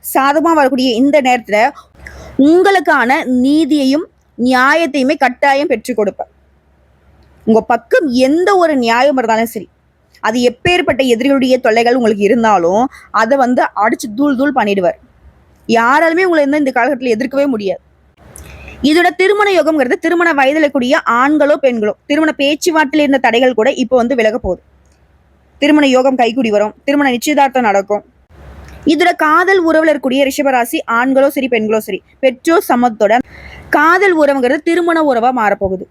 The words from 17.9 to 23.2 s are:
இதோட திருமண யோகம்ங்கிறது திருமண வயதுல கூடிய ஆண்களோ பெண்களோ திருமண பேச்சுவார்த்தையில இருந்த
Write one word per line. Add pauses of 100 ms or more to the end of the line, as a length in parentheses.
இதோட (100)
திருமண (100)
யோகம்ங்கிறது
திருமண (100)
வயதுல
கூடிய (240)
ஆண்களோ (100)
பெண்களோ (160)
திருமண
பேச்சுவார்த்தையில
இருந்த